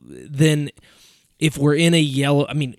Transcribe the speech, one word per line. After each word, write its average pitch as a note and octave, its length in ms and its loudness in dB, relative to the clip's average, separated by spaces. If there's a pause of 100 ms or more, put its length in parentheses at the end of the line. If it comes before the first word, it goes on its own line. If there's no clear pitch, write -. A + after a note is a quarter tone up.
then C#3+ 680 -2 (680)
if D#3 180 -2
we're D3 200 2
in E3+ 180 2
a E3 60 4
yellow, C#3+ 480 0
I - 40 -10
mean, C#3 260 -6